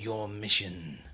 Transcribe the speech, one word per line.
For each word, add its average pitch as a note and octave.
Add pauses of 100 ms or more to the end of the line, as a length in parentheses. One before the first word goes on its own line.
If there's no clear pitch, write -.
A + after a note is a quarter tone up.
Your G#2+
mission. F#2+ (160)